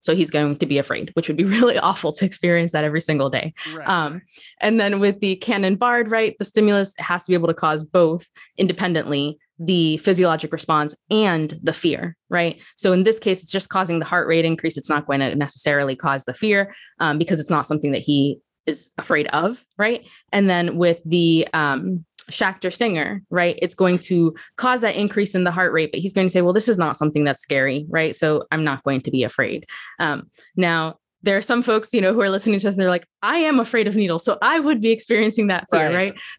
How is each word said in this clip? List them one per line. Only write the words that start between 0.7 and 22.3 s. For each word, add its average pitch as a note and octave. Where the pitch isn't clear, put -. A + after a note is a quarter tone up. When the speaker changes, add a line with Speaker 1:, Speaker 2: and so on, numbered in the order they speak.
Speaker 1:
afraid, -
which E3+
would D3+
be E3+
<laughs> G3+
really A#3+
awful E3+
to -
experience F3
that D3+
every D3+
single C#3
day. D3
Speaker 2:
Right, D3+
Speaker 1:
Um, D#3+
Speaker 2:
right. F3+
Speaker 1:
and A3
then G3+
with G3+
the F#3+
Cannon-Bard, G#3+
right, A3
the G3+
stimulus G3+
has F3
to F3+
be -
able E3
to E3
cause D#3
both E3+
independently, D#3+
the E3
physiologic E3+
response D3+
and E3+
the D#3+
fear, E3+
right? E3+
So F#3
in F#3
this A3
case, F#3+
it's -
just F#3+
causing E3+
the D#3
heart F3
rate E3
increase. E3
It's -
not D3+
going C#3
to C3
necessarily C#3+
cause C#3
the B2+
fear, G3+
um, D3+
because D#3+
it's D3+
not D3
something D3
that C3+
he C#3+
is -
afraid D3
of, F#3
right? A3
And G3+
then F3
with E3+
the, E3
um, D#3+
Schachter-Singer, F#3+